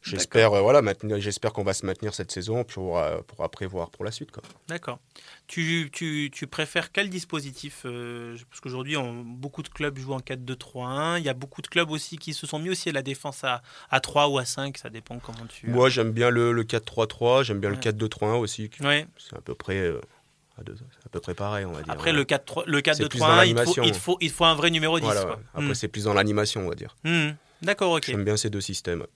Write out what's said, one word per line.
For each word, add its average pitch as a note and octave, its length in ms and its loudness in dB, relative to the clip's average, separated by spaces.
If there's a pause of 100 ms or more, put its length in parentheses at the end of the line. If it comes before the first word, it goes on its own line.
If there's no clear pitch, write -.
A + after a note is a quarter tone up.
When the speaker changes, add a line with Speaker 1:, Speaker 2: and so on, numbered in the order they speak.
Speaker 1:
j'espère, A2+ 500 4
Speaker 2:
D'accord. G2+ 60 4
Speaker 1:
euh, G2 40 6
voilà, C3 200 8
maintenir, G#2 380 0
j'espère G#2 340 -4
qu'on G#2 100 -4
va G2 100 2
se - 120 -4
maintenir G2 280 -4
cette F2+ 180 -8
saison A2 320 -4
pour, F#2 360 -4
euh, D#2+ 260 0
pour - 180 -8
après - 220 -6
voir F#2 240 -6
pour - 160 -12
la A2 60 -6
suite, - 200 -14
quoi. - 120 -18 (240)
Speaker 2:
D'accord. D#3+ 320 -10 (480)
Tu, E3 440 -2
tu, D3+ 400 -4
tu - 160 -10
préfères D#3 440 -4
quel G3+ 180 0
dispositif, D3+ 760 -8
euh, A#2+ 520 -10 (120)
parce - 120 -20
qu'aujourd'hui, C3 360 -6
on, A#2+ 260 -4
beaucoup B2+ 400 -10
de - 60 -12
clubs D3 280 -4
jouent C3+ 160 -8
en C3 60 -4
quatre B2+ 260 -10
deux B2+ 100 -6
trois B2 320 -10
un. D#3 300 -2
Il E3 80 -2
y C#3 40 0
a C3 40 0
beaucoup C3+ 280 -10
de - 60 -12
clubs E3+ 220 2
aussi D#3 280 -6
qui D3+ 160 -10
se - 120 -8
sont D3+ 140 -6
mis E3+ 100 -4
aussi F3+ 200 -2
à - 20 -2
la C#3 100 0
défense C#3 420 -8
à, B2 180 -2 (280)
à C3 100 4
trois D3 280 4
ou C#3 100 2
à B2+ 80 0
cinq. C#3 320 -6
Ça A#2+ 120 -12
dépend A2+ 300 -12
comment A#2 300 -14
tu - 180 -12
Speaker 1:
Moi, B2 220 6
j'aime A#2 220 2
bien A#2 180 4
le, A#2+ 220 4
le A#2 120 2
quatre A2+ 220 -2
trois A2+ 220 0
trois. B2 360 4
J'aime G#2+ 160 -2
bien G2+ 100 0
Speaker 2:
Ouais. G2+ 60 0
Speaker 1:
le - 60 -8
quatre G#2+ 160 0
deux A2 120 0
trois G#2+ 200 -2
un A2+ 60 2
aussi. G#2+ 340 -2 (120)
Speaker 2:
Ouais. C#3+ 260 2 (100)
Speaker 1:
C'est - 180 -18
à - 60 -12
peu - 140 -8
près, F#2+ 240 -4
euh, E2 200 0 (600)
à - 40 -14
deux, - 140 -12
c'est B2+ 280 -20
à - 40 -18
peu F2 100 -6
près F2+ 140 -8
pareil, G2+ 320 -4
on F2+ 60 -8
va D2+ 100 -8
dire, D#2+ 120 -8
Speaker 2:
Après, D#3 180 -2
Speaker 1:
ouais. D#3 60 2
Speaker 2:
le C#3+ 80 2
quatre C#3 200 0
trois, - 220 -6
le D3+ 100 2
Speaker 1:
C'est C#3+ 40 2
plus D#3 100 2
dans - 20 6
Speaker 2:
quatre D3+ 60 0
deux D3 180 -2
trois D#3 120 4
un, F3 160 10
il F3 100 4
te A#2 60 4
faut, B2 40 6 (100)
Speaker 1:
l'animation. B2+ 80 0
Speaker 2:
il A2+ 80 6
te G2 60 0
faut, F3+ 240 0
il E3 100 0
te - 40 -8
faut E3+ 100 4
un E3 100 6
vrai D#3+ 140 2
numéro D#3+ 300 2
dix, D#3 60 -2
Speaker 1:
Voilà, G#2 160 2
Speaker 2:
quoi. F#2+ 140 -2
Speaker 1:
ouais. G#2+ 60 -14 (120)
Après, D3 160 -2
Speaker 2:
Hmm. C#3 60 0
Speaker 1:
c'est A2 120 -4
plus G#2 180 -6
dans G#2+ 80 2
l'animation, G#2 520 2
on F2 40 -2
va E2 60 -4
dire. - 280 -14
Speaker 2:
Hmm. D#3+ 260 2 (320)
D'accord, F#3+ 320 2
ok. D#3 120 2
Speaker 1:
J'aime G#2 200 -2
bien G#2 120 2
ces G#2+ 140 0
deux G2+ 100 -4
systèmes. F2 440 -4 (100)